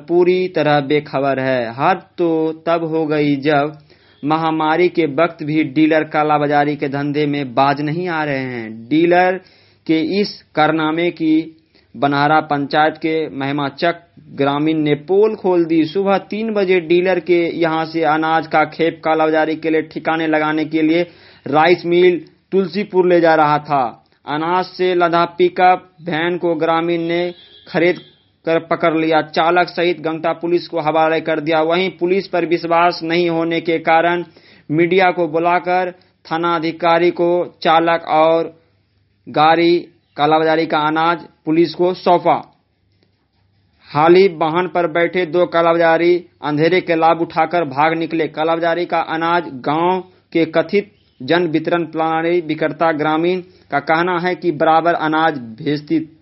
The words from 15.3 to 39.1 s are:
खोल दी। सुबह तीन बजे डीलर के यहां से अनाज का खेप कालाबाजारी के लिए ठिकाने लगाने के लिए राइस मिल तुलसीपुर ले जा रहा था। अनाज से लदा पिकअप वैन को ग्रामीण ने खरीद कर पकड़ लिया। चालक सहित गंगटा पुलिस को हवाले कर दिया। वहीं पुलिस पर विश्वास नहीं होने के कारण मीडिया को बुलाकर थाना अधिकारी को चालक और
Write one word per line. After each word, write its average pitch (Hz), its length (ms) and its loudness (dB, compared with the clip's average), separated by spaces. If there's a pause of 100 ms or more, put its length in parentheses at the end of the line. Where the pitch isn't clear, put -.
खोल 180 300 0
दी। 160 220 2
सुबह 196 300 0 (120)
तीन 220 240 -4
बजे 185 300 2
डीलर 175 380 2
के 175 180 2 (180)
यहां 160 280 -2
से 160 240 -4
अनाज 160 380 0
का 156 240 2
खेप 160 340 -2
कालाबाजारी 160 520 0
के 156 120 -6
लिए 160 140 0
ठिकाने 160 440 -4
लगाने 156 380 0
के 156 160 -2
लिए 165 240 2 (400)
राइस 160 400 2
मिल 175 340 2 (320)
तुलसीपुर 185 580 0
ले 175 120 4
जा 160 140 4
रहा 151 240 2
था। 143 240 -2 (420)
अनाज 165 400 -2
से 185 300 -2
लदा 170 280 2 (140)
पिकअप 180 460 2 (180)
वैन 170 360 -4
को 170 180 -2
ग्रामीण 165 460 -2
ने 170 180 -2 (480)
खरीद 170 300 0 (480)
कर 165 160 0
पकड़ 160 340 -2
लिया। 160 280 2
चालक 170 460 0
सहित 175 320 -2
गंगटा 160 340 -4
पुलिस 170 320 -2
को 165 140 -6
हवाले 156 400 2
कर 160 180 -2
दिया। 156 240 0
वहीं 175 260 0 (100)
पुलिस 185 280 0
पर 170 180 -2
विश्वास 170 580 0
नहीं 170 260 0
होने 165 320 -2
के 165 180 -2
कारण 170 440 0 (460)
मीडिया 175 420 2
को 170 160 -2
बुलाकर 175 640 -2 (340)
थाना 170 300 -2
अधिकारी 165 560 0
को 170 180 0 (320)
चालक 165 520 2
और 160 400 2 (720)